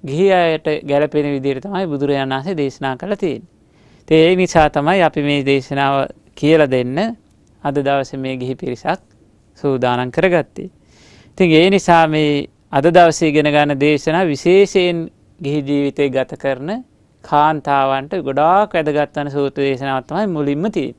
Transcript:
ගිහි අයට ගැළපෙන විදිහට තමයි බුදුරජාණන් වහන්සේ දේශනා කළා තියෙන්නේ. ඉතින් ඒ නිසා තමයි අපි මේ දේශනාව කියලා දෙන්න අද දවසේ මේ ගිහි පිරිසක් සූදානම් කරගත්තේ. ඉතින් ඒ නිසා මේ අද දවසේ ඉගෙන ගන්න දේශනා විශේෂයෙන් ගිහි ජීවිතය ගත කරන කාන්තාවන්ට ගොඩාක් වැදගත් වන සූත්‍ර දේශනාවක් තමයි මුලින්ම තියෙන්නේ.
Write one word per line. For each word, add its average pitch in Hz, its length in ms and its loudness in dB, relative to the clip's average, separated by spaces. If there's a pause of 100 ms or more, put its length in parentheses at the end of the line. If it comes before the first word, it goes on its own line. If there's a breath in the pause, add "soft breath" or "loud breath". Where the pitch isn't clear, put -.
ගිහි 151 260 0
අයට 170 360 2 (160)
ගැළපෙන 143 440 0
විදිහට 139 360 -4
තමයි 196 240 -6
බුදුරජාණන් 139 480 -2
වහන්සේ 156 220 -6
දේශනා 135 400 -6
කළා 196 200 -6
තියෙන්නේ. 143 320 -6 (500 soft breath)
ඉතින් 160 200 2
ඒ 170 180 6
නිසා 165 340 2
තමයි 170 320 0
අපි 147 200 0
මේ 143 220 -2
දේශනාව 139 500 0 (380)
කියලා 151 380 4
දෙන්න 127 280 -2 (640)
අද 143 140 -4
දවසේ 139 420 -2
මේ 131 180 -6
ගිහි 127 180 -6
පිරිසක් 123 460 -6 (580)
සූදානම් 123 520 -2
කරගත්තේ. 175 600 -2 (580 soft breath)
ඉතින් 180 220 0
ඒ 165 200 6
නිසා 170 360 4
මේ 151 400 0 (220)
අද 139 180 0
දවසේ 170 420 4
ඉගෙන 147 220 2
ගන්න 147 300 2
දේශනා 151 460 0
විශේෂයෙන් 175 840 2 (300)
ගිහි 147 220 -4
ජීවිතය 143 480 -2
ගත 131 280 -4
කරන 139 320 -6 (540)
කාන්තාවන්ට 143 1000 0
ගොඩාක් 160 520 0
වැදගත් 147 400 -2
වන 143 160 -6
සූත්‍ර 139 320 -4
දේශනාවක් 135 440 -4
තමයි 190 220 -4
මුලින්ම 151 420 -2
තියෙන්නේ. 131 280 -6